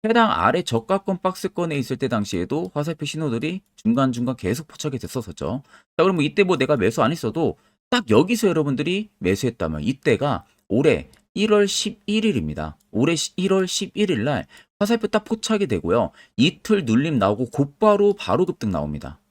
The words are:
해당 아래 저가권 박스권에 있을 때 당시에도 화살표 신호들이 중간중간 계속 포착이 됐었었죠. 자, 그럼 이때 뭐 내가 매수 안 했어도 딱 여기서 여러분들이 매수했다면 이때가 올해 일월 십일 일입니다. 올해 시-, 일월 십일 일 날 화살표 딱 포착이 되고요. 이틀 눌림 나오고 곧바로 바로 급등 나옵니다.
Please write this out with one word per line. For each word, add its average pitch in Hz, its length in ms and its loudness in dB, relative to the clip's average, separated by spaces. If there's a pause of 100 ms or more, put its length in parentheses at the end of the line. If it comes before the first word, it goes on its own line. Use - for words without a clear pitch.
해당 226 240 4
아래 107 320 2
저가권 190 580 -2
박스권에 175 560 -4
있을 127 200 -4
때 131 100 -2
당시에도 110 640 -2
화살표 151 320 -4
신호들이 156 560 -4 (140)
중간중간 123 640 0
계속 120 300 -4
포착이 - 300 -8
됐었었죠. 92 640 -6 (360)
자, 165 60 4
그럼 180 180 2
이때 175 220 2
뭐 180 140 2
내가 131 180 2
매수 113 280 2
안 127 80 4
했어도 156 460 -2 (340)
딱 240 180 0
여기서 214 380 4
여러분들이 156 600 0 (100)
매수했다면 80 640 -2
이때가 127 640 -2 (220)
올해 117 420 2 (240)
일월 208 340 2
십일 208 580 -4
일입니다. 78 520 -2 (140)
올해 143 240 2
시-, - 200 -6
일월 190 320 0
십일 202 420 -2
일 110 140 0
날 131 240 -2 (320)
화살표 208 280 0
딱 214 160 0
포착이 214 440 -2
되고요. 90 440 0 (260)
이틀 165 480 0
눌림 131 340 2
나오고 104 320 0
곧바로 202 640 2
바로 175 320 0
급등 123 260 -4
나옵니다. 73 480 -6 (120)